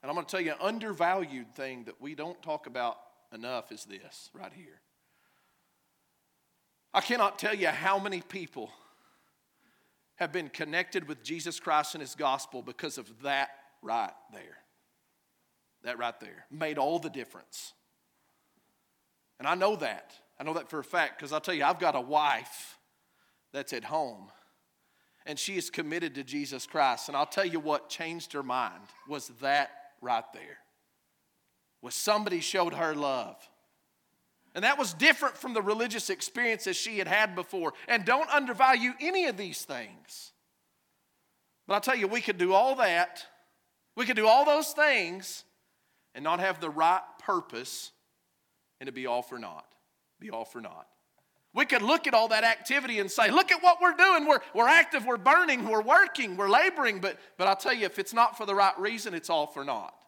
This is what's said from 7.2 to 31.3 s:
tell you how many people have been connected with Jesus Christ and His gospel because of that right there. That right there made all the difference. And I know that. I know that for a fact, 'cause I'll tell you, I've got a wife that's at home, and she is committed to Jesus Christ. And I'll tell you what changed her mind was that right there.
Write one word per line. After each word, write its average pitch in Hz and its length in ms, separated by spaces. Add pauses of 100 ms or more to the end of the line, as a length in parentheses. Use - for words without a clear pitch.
tell 214 140
you 185 140
how 190 300
many 190 240
people 156 480 (1500)
have 160 160
been 160 160
connected 170 580
with 147 160
Jesus 165 380
Christ 151 340
and 160 60
His 135 160
gospel 139 440
because - 380
of 113 240
that 139 280 (320)
right 113 280 (220)
there. - 240 (1300)
That 123 120
right 117 220
there - 320
made 151 260
all 147 220
the 160 120
difference. - 640 (1700)
And 135 80
I 160 80
know 196 220
that. 120 360 (280)
I - 20
know 156 120
that 165 160
for 156 100
a 131 40
fact, 156 360
'cause 143 120
I'll 156 80
tell 180 140
you, 147 80
I've 139 160
got 170 160
a 139 60
wife 139 800 (720)
that's 135 200
at 117 120
home, 117 480 (920)
and 147 140
she 190 180
is 170 140
committed 160 460
to 139 80
Jesus 135 420
Christ. 135 420
And 143 80
I'll 143 100
tell - 180
you 165 160
what 151 280
changed 165 440
her 143 100
mind 127 460 (180)
was 139 220 (120)
that 139 600
right 123 320
there. 90 260 (1200)